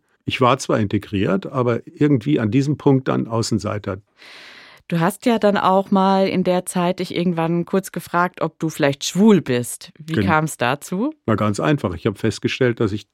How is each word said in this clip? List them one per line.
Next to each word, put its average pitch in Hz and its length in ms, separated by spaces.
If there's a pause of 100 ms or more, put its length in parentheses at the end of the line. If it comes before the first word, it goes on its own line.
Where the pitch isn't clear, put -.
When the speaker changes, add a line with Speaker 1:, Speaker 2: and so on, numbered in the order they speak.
(240)
Speaker 1:
Ich - 160
war 127 180
zwar 135 220
integriert, 107 680
aber 120 400
irgendwie 147 540
an 110 100
diesem 135 280
Punkt 135 300
dann 127 180
Außenseiter. 104 720 (880)
Speaker 2:
Du 170 120
hast 175 260
ja 226 120
dann 202 180
auch 190 340
mal 196 380
in 185 160
der 180 220
Zeit 180 320
dich 185 160
irgendwann 170 500
kurz 190 260
gefragt, 175 520
ob 160 160
du 160 100
vielleicht 143 360
schwul 202 360
bist. - 580
Wie 156 160
Speaker 1:
Gen- 104 120
Speaker 2:
kam's 156 300
dazu? 185 580 (120)
Speaker 1:
Na, 107 100
ganz 104 220
einfach. 143 360
Ich 85 120
habe 101 120
festgestellt, 117 640
dass 107 120
ich 107 220